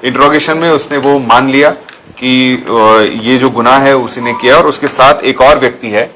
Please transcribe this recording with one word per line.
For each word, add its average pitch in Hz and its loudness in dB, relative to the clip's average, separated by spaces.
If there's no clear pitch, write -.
इंटरोगेशन 147 0
में 165 -2
उसने 143 -2
वो 139 0
मान 127 0
लिया 143 2
कि, 127 -2
अ, - -4
ये 123 0
जो 131 0
गुनाह 120 0
है 139 2
उसी 123 -6
ने 120 -6
किया 123 2
और 165 2
उसके 143 -4
साथ 131 2
एक 131 -2
और 135 4
व्यक्ति 123 -4
है। 104 -4